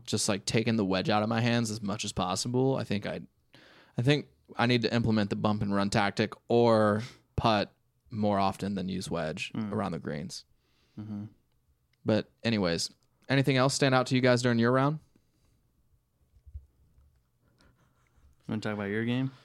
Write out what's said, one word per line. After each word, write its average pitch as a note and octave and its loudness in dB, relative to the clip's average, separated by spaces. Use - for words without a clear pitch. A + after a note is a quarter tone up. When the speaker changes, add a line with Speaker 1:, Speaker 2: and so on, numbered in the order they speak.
Speaker 1:
Just, - -2
like, G2 -4
taking A2+ 0
the G#2 2
wedge F#2+ 0
out G#2+ 2
of G#2+ 0
my A2+ 0
hands A#2 0
as G#2+ -8
much G2+ -6
as G2+ -8
possible. B2 0
I A2+ -4
think G2+ -4
I, E2+ -6
I A#2+ -2
think C#3+ 2
I A#2+ 2
need B2 2
to A2 0
implement A2 2
the A#2+ -2
bump G#2+ 0
and G2+ -2
run G2 0
tactic G#2 0
or A2 4
putt G#2+ 0
more G#2 0
often G2 -2
than F#2 -6
use F#2 -8
wedge E2 -6
Speaker 2:
Mm. A2 -6
Speaker 1:
around G2+ -4
the E2 -8
greens. D2+ -10
Speaker 2:
Mm-hmm. G#2+ -10
Speaker 1:
But G#2+ 0
anyways, G2 0
anything C3+ 2
else C3 4
stand C3+ 2
out B2+ 2
to C3 2
you B2+ 4
guys B2 4
during A#2+ 2
your A#2 4
round? C#3 2
Speaker 2:
Wanna A2 -6
talk A2 -4
about G#2 -4
your G#2+ -2
game? B2+ -2